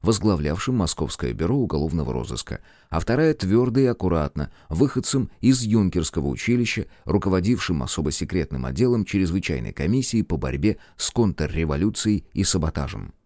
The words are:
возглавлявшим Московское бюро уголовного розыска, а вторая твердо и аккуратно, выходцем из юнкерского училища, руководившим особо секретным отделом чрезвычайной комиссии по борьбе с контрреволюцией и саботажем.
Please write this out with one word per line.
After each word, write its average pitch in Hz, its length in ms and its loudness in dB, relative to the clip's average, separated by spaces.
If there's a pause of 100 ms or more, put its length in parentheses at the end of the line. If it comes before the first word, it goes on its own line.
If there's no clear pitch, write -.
возглавлявшим 98 720 2
Московское 80 580 -2
бюро 85 220 0
уголовного 76 580 -2
розыска, - 460 -6 (320)
а 80 80 -2
вторая 147 340 2
твердо 117 460 2
и 135 60 6
аккуратно, 82 640 0 (180)
выходцем 131 640 0 (100)
из 127 220 4
юнкерского 92 640 2
училища, 113 640 -2 (160)
руководившим 95 800 2
особо 76 260 -2
секретным 71 560 -4
отделом 107 380 0
чрезвычайной 82 680 -2
комиссии 113 500 0
по - 140 -2
борьбе 67 420 0 (180)
с - 140 -4
контрреволюцией 82 1200 0
и - 100 -2
саботажем. - 720 -2 (120)